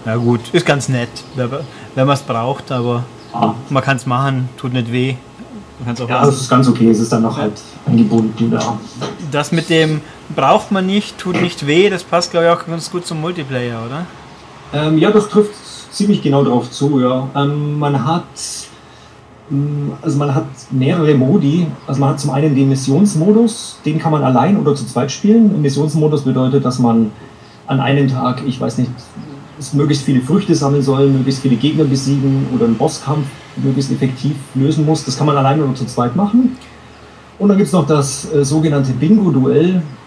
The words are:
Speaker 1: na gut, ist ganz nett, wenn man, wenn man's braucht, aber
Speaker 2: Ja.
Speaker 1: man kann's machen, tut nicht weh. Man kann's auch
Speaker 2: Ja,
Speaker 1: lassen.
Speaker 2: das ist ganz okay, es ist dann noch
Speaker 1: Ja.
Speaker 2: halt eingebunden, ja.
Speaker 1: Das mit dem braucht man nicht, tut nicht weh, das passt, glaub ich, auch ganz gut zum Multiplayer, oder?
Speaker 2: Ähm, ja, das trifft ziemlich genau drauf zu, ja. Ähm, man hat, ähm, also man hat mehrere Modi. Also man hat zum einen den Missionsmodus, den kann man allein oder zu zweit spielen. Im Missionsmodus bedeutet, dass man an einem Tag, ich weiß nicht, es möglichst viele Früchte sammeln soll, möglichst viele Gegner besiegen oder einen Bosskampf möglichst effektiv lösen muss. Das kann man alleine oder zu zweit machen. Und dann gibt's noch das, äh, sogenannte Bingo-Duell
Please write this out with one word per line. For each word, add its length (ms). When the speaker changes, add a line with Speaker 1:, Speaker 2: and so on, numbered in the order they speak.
Speaker 1:
na 120
gut, 240
ist 140
ganz 220
nett, 200
wenn 120
man, 120
wenn 120
man's 160
braucht, 500
aber 320
Speaker 2:
Ja. 220
Speaker 1:
man 120
kann's 240
machen, 500
tut 160
nicht 180
weh. 240
Man 80
kann's 140
auch 80
Speaker 2:
Ja, 80
Speaker 1:
lassen. 160
Speaker 2:
das 100
ist 80
ganz 180
okay, 220
es 100
ist 120
dann 100
noch 140
Speaker 1:
Ja. 80
Speaker 2:
halt 160
eingebunden, 680
ja. 260
Speaker 1:
Das 220
mit 180
dem 300
braucht 380
man 140
nicht, 320
tut 220
nicht 260
weh, 240
das 140
passt, 280
glaub 120
ich, 60
auch 160
ganz 240
gut 160
zum 140
Multiplayer, 680
oder? 200
Speaker 2:
Ähm, 260
ja, 120
das 180
trifft 240
ziemlich 300
genau 200
drauf 280
zu, 300
ja. 360
Ähm, 420
man 280
hat, 180
ähm, 500
also 180
man 160
hat 120
mehrere 440
Modi. 520
Also 140
man 100
hat 100
zum 100
einen 240
den 160
Missionsmodus, 1120
den 140
kann 140
man 120
allein 340
oder 160
zu 120
zweit 260
spielen. 420
Im 60
Missionsmodus 640
bedeutet, 420
dass 140
man 340
an 140
einem 280
Tag, 380
ich 140
weiß 180
nicht, 120
es 160
möglichst 300
viele 160
Früchte 340
sammeln 280
soll, 260
möglichst 340
viele 140
Gegner 280
besiegen 720
oder 100
einen 120
Bosskampf 500
möglichst 360
effektiv 420
lösen 320
muss. 180
Das 120
kann 100
man 100
alleine 280
oder 100
zu 120
zweit 300
machen. 400
Und 100
dann 100
gibt's 140
noch 140
das, 460
äh, 120
sogenannte 480
Bingo-Duell 920